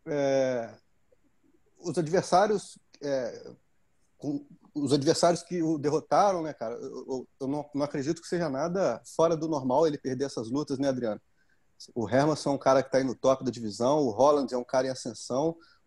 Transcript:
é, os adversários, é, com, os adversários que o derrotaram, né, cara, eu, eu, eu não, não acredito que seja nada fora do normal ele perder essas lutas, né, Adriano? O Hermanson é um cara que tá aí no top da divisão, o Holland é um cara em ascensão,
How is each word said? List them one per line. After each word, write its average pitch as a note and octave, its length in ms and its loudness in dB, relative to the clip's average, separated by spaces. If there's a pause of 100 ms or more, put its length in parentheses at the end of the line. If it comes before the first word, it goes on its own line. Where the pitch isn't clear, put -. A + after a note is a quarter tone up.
é, C3+ 640 0 (1080)
os E3+ 180 -6
adversários, F3+ 840 2 (220)
é, C3 500 -4 (640)
com, C#3+ 280 -6 (280)
os C#3+ 200 -2
adversários D#3 500 2
que F3 180 -4
o D#3+ 160 0
derrotaram, D#3 640 2
né, D#3 120 -6
cara, A2+ 220 -8
eu, B2 300 -12
eu, B2+ 220 -6 (140)
eu C3+ 60 -6
não, C#3+ 280 -4
não C#4 80 -2
acredito E3 380 -4
que - 60 -18
seja F3 200 -2
nada D3+ 540 -2 (160)
fora E3 180 4
do D#3 140 -4
normal C3+ 360 2
ele D3 120 0
perder C3 280 -4
essas B2 240 -6
lutas, C#3 300 -4
né, C#3 80 0
Adriano? A#2+ 320 -2 (720)
O A2+ 140 -4
Hermanson C#3+ 440 2
é - 20 2
um C#3 40 0
cara C3+ 240 6
que - 80 -4
tá C3+ 100 2
aí C3 40 2
no B2+ 120 -2
top C3 280 2
da B2+ 80 -2
divisão, A#2+ 480 0
o C3+ 120 2
Holland C3+ 420 4
é B2+ 40 0
um B2 60 -4
cara C3 240 0
em C3 40 -4
ascensão, C3 640 -4 (300)